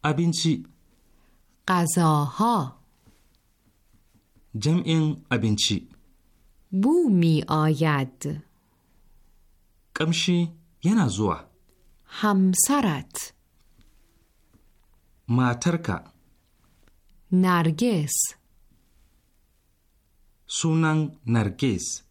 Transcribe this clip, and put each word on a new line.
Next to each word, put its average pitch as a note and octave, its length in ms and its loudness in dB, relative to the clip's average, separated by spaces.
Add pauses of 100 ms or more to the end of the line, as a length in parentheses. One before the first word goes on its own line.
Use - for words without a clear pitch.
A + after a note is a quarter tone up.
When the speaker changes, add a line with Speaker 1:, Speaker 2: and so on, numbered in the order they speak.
Speaker 1:
ابینچی. D#3+ 640 0 (1000)
Speaker 2:
غذاها. E3+ 1120 0 (1800)
Speaker 1:
جمع D#3 580 0 (160)
ابینچی. G#2+ 580 0 (840)
Speaker 2:
بو C4+ 380 2
می E3 380 4
آید. D3+ 960 -2 (1500)
Speaker 1:
کمشی E3+ 580 0 (300)
ینا F#3+ 240 2
زوا. F#2+ 320 -2 (680)
Speaker 2:
همسرت. F#3+ 1300 0 (1900)
Speaker 1:
ماترکا. B2+ 760 0 (1300)
Speaker 2:
نرگس. F3+ 840 0 (2250)
Speaker 1:
سونن D#3+ 640 0 (140)
نرگس. A2+ 840 -2